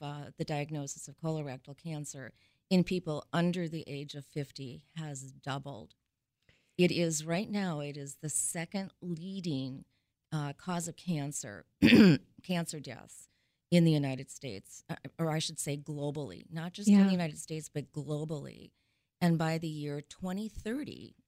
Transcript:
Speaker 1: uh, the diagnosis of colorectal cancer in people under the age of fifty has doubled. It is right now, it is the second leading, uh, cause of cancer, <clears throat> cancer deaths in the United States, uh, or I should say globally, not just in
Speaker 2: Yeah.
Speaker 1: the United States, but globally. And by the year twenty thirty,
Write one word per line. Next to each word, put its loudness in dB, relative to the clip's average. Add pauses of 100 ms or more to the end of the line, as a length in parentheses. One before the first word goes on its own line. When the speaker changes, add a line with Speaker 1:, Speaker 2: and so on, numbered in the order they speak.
Speaker 1:
uh, -10 (120)
the -6
diagnosis -6
of -20
colorectal -6
cancer -10 (360)
in 8
people -2
under 0
the -8
age -10
of -12
fifty -10 (140)
has -10
doubled. -10 (840)
It 6
is 0
right -2
now, -2
it -6
is -12
the -6
second -4 (100)
leading, -6 (460)
uh, -4
cause -6
of -12
cancer, -6 (160)
<clears throat> 8
cancer -4
deaths -14 (400)
in 8
the 8
United 0
States, -12
uh, -6 (240)
or 0
I 0
should -4
say -4
globally, -6
not -8
just 0
in 12
Speaker 2:
Yeah. 10
Speaker 1:
the 4
United -2
States, -8
but -8
globally. -8 (500)
And 6
by 0
the -4
year -6
twenty -8
thirty, -10 (120)